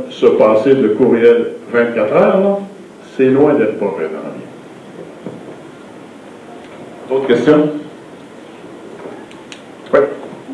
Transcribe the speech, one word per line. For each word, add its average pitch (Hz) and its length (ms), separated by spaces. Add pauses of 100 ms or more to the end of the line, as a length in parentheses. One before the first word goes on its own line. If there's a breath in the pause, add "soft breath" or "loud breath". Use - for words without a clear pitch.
se - 160
passer 117 500
de 107 140
courriel 117 640 (200)
vingt-quatre 117 400
heures, 196 260
là, 196 180 (600)
c'est 131 120
loin 135 260
d'être 107 240
pas 101 60
vrai 80 200
dans - 180
la - 120
vie. - 140 (2500)
D'autres 135 180
questions ? 151 420 (2250)
Oui. - 60 (540)